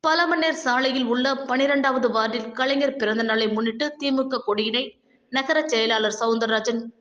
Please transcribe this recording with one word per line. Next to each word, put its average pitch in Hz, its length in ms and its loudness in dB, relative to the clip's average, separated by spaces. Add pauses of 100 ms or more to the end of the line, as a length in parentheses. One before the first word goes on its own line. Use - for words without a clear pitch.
பலமனேர் 320 580 2
சாலையில் 254 480 0
உள்ள 254 220 0 (180)
பனிரெண்டாவது 269 640 2
வார்டில் 226 340 -2
கலைஞர் 277 480 0
பிறந்த 226 300 0
நாளை 220 260 0
முன்னிட்டு 226 320 -2 (140)
தி 277 100 0
மு 262 220 2
க 240 160 -4
கொடியினை 220 360 -2 (460)
நகர 302 360 0
செயலாளர் 220 560 2
சவுந்தரராஜன் 226 600 0 (180)